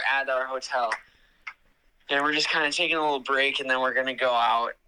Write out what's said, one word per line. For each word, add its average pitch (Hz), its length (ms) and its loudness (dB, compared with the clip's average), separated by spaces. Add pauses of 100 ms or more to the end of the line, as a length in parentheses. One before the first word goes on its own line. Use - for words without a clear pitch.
(120)
at 135 160 0
our 131 180 0
hotel, 131 460 -4 (1160)
and 143 140 0
we're 151 120 0
just 151 160 0
kinda 156 200 0
taking 165 260 -2
a 160 40 0
little 147 200 0
break, 135 380 0
and 135 100 -6
then 131 120 2
we're 131 140 0
gonna 131 200 0
go 123 180 2
out 117 420 2 (120)